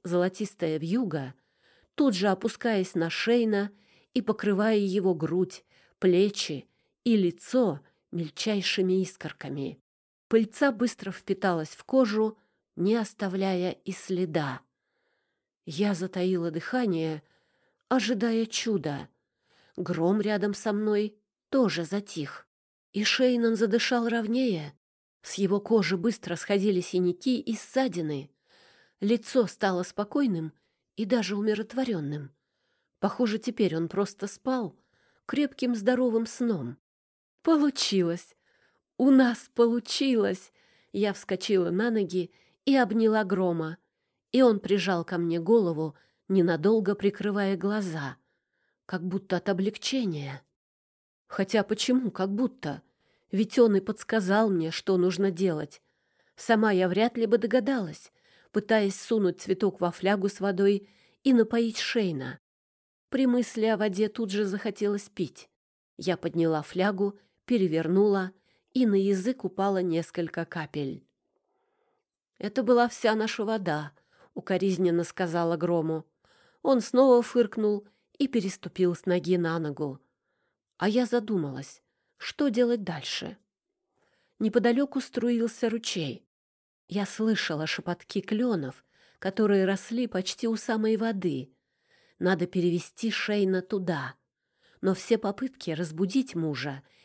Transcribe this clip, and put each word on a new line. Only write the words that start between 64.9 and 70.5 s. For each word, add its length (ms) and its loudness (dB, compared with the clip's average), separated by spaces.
пить. 400 -8
Я 220 -2
подняла 420 0
флягу, 580 -2
перевернула, 840 2
и 120 2
на 100 4
язык 500 0
упало 360 0
несколько 640 -2
капель. 640 -8